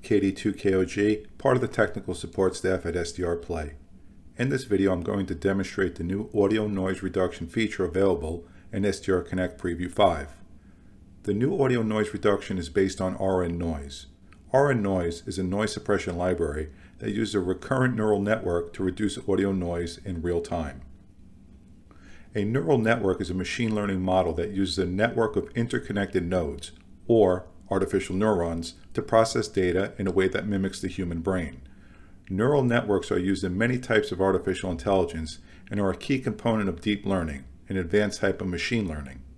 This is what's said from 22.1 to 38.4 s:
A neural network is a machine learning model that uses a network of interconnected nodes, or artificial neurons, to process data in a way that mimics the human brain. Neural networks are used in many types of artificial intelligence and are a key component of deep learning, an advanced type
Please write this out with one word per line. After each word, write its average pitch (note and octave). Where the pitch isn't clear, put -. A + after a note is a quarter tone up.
A G#2
neural C#3
network A2
is F2
a F#2
machine G#2+
learning G2+
model F2+
that E2
uses F#2+
a F#2
network G#2+
of -
interconnected G2
nodes, D#2+
or G2
artificial F#2+
neurons, E2+
to -
process A2+
data F#2
in G2
a F#2+
way F#2+
that F#2+
mimics F#2+
the F#2+
human F2
brain. F2
Neural B2
networks A#2
are F#2+
used F#2
in F2+
many A#2+
types A2
of F2+
artificial F#2+
intelligence E2+
and G#2
are G2
a F2
key C3+
component A2
of E2
deep G#2
learning, E2
an G2
advanced G2
type G2